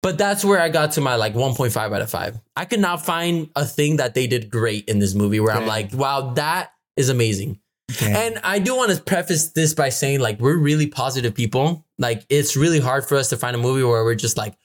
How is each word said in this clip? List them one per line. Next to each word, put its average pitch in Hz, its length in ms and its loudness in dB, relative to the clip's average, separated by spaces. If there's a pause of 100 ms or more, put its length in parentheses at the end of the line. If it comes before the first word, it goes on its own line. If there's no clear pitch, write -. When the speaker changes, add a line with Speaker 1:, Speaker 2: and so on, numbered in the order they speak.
Speaker 1:
But 190 160 -2
that's 202 260 0
where 196 160 4
I 165 80 2
got 151 240 0
to 156 80 -2
my, 131 140 0
like, 107 200 0
one 123 200 0
point 123 180 0
five 110 200 -2
out 101 100 -2
of 110 80 -6
five. 90 300 -6 (160)
I 160 80 -4
could 208 160 -2
not 175 260 0
find 170 480 -2
a 143 100 0
thing 147 340 0
that 127 160 -2
they 131 120 0
did 117 240 -2
great 110 380 -2
in 107 100 2
this 98 160 2
movie 101 240 2
where 107 140 4
I'm 107 80 2
Speaker 2:
Dang. 110 80 -2
Speaker 1:
like, 107 240 -4
"Wow, 135 420 -2
that 156 380 -2 (240)
is 131 120 2
amazing." 110 520 0 (380)
Speaker 2:
Dang. 107 180 0
Speaker 1:
And 226 260 -2
I 190 160 0
do 214 160 0
wanna 233 220 2
preface 175 560 -2
this 156 220 2
by - 160 0
saying, 139 300 0
like, 107 200 -2
we're 139 160 2
really 151 320 2
positive 127 460 -4
people. 131 520 0 (120)
Like, 117 300 -2
it's 143 280 2
really 156 240 4
hard 131 260 0
for 143 100 2
us 127 120 0
to 127 80 -2
find 123 180 -4
a 120 60 0
movie 131 240 2
where 117 180 4
we're 113 140 2
just 110 200 -2
like 107 180 -6 (100)